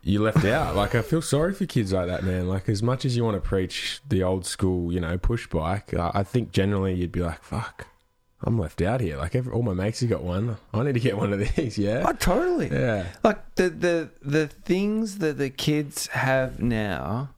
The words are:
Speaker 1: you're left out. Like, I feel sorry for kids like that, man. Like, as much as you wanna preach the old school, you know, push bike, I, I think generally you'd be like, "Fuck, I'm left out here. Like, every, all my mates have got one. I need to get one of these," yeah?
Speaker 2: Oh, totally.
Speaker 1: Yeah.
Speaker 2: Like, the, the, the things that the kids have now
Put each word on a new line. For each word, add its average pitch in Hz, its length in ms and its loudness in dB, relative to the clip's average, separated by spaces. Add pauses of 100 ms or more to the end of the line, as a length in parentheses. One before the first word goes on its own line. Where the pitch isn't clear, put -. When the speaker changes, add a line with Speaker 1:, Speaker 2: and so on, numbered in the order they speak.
Speaker 1:
you're 104 220 2
left 110 200 4
out. 107 320 2
Like, 101 200 0
I 113 80 2
feel 160 180 0
sorry 160 320 0
for 196 140 -4
kids 101 260 0
like 90 140 0
that, 90 160 -2
man. 92 240 0
Like, 92 200 -2
as 104 140 0
much 127 240 0
as 123 100 0
you 117 80 2
wanna 104 180 0
preach - 580 -2 (100)
the 92 140 4
old 92 200 0
school, 90 480 0
you 90 80 0
know, 87 200 -2
push - 280 0
bike, 85 460 -2
I, 87 220 0
I 101 80 2
think 120 280 -2
generally 95 440 2
you'd 90 160 -2
be 87 100 -2
like, 82 220 -4
"Fuck, - 420 -8 (560)
I'm 117 160 0
left 85 240 -4
out 117 200 2
here. 78 160 -2
Like, 73 180 -4
every, 127 180 -2
all 117 80 0
my 107 140 0
mates 98 240 -2
have 120 100 2
got 95 140 0
one. 101 340 -2 (160)
I 113 100 0
need 143 120 0
to 120 40 2
get 110 160 0
one 101 160 0
of 101 240 0
these," 131 220 -2
yeah? 107 300 0
Speaker 2:
Oh, 330 60 2
totally. 247 580 2
Speaker 1:
Yeah. 113 340 0 (180)
Speaker 2:
Like, - 320 0
the, 185 140 4
the, 165 400 0 (140)
the 147 240 2
things 202 720 -2
that 156 180 0
the 135 140 -2
kids 151 560 -2
have 131 520 0
now 107 800 -2